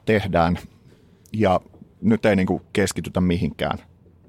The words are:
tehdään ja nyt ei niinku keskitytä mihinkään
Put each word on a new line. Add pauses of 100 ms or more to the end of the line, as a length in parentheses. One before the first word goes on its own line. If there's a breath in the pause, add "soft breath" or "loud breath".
tehdään (720 loud breath)
ja (400)
nyt
ei
niinku (100)
keskitytä
mihinkään (500)